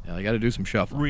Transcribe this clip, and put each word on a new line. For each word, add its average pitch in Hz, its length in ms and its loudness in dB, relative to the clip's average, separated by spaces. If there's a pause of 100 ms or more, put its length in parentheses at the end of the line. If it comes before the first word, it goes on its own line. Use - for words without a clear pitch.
Yeah, 85 80 -6
they 92 80 -4
gotta 110 160 2
do 117 120 4
some 98 120 -2
shuffling. 117 460 0